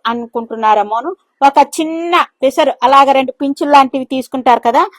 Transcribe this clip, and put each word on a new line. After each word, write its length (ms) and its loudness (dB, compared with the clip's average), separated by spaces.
అనుకుంటున్నారేమోను, 1080 -4
ఒక 200 4
చిన్న 440 -2
పెసరు 300 0
అలాగ 280 4
రెండు 220 0
పించులు 380 -6
లాంటివి 340 2
తీసుకుంటారు 560 -2
కదా, 380 0